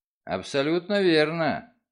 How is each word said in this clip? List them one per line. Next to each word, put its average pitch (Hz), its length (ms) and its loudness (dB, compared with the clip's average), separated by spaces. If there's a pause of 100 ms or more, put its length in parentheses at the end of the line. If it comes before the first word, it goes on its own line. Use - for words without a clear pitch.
(240)
Абсолютно 156 800 -2
верно. 160 720 0 (180)